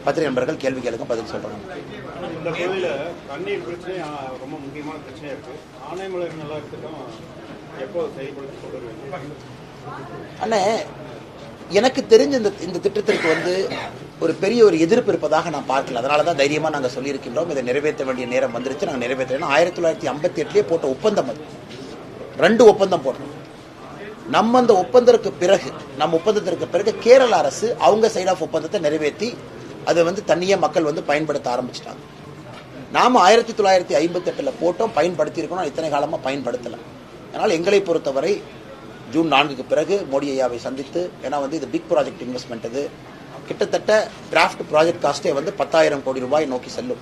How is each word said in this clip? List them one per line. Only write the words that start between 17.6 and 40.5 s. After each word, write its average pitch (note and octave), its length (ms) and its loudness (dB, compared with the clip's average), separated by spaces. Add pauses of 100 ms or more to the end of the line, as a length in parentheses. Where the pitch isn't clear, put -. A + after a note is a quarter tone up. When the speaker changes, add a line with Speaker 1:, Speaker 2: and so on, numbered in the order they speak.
Speaker 1:
நிறைவேற்ற C#3+ 420 0
வேண்டிய B2+ 220 -4
நேரம் B2 280 0
வந்துருச்சு, C3 300 -4
நாங்க C3+ 220 -4
நிறைவேற்றோம். C3 360 -2
ஆயிரத்தி F3 400 4
தொள்ளாயிரத்தி D#3+ 280 0
ஐம்பத்தி D3 260 -2
எட்டுலயே D#3+ 260 2
போட்ட E3 260 0
ஒப்பந்தம் F#3 400 0
அது. A2+ 120 -8 (1000)
ரெண்டு A3 280 8
ஒப்பந்தம் F#3+ 380 6
போட்டோம். C#3 280 -4 (960)
நம்ம G#3+ 300 4
அந்த A3 180 6
ஒப்பந்தத்திற்கு A3 600 6
பிறகு, F3+ 340 4 (260)
நம்ம E3 180 2
ஒப்பந்தத்திற்கு F3 500 0
பிறகு G3 320 0
கேரள A#3+ 380 8
அரசு D#3+ 420 0
அவங்க G#3+ 360 6
side F#3 140 0
of F3+ 100 2
ஒப்பந்தத்தை D#3+ 420 -2
நிறைவேற்றி D#3 560 -2 (480)
அதை E3 180 4
வந்து F#3+ 220 0
தனியே F#3+ 320 4
மக்கள் E3+ 260 2
வந்து D#3 200 -2
பயன்படுத்த D3 540 0
ஆரம்பிச்சிட்டாங்க. - 460 -8 (880)
நாம G#3+ 280 6
ஆயிரத்தி A3+ 320 6
தொள்ளாயிரத்தி F#3+ 480 4
ஐம்பத்தெட்டுல E3 520 -2 (100)
போட்டோம், F3+ 320 0
பயன்படுத்தி D#3 480 0
இருக்கணும், E3+ 220 -4
இத்தனை D#3+ 260 -4
காலமா D3 340 0
பயன்படுத்தல. C3 500 -4 (540)
அதனால் F3+ 220 -2
எங்களை F#3 300 4
பொறுத்தவரை D#3+ 640 0 (680)
ஜூன் D#3 220 2
நான்குக்கு C#3 360 2
பிறகு D#3+ 440 0
மோடி C#3+ 120 0
ஐயாவை C3 320 0